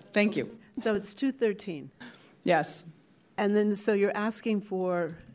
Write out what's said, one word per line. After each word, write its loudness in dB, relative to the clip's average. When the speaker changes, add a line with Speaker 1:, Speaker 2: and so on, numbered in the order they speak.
Speaker 1:
Thank 4
you. -4
Speaker 2:
So 0
it's -4
two -2
thirteen? -4
Speaker 1:
Yes. 2
Speaker 2:
And 2
then, 4
so 0
you're 2
asking 0
for -2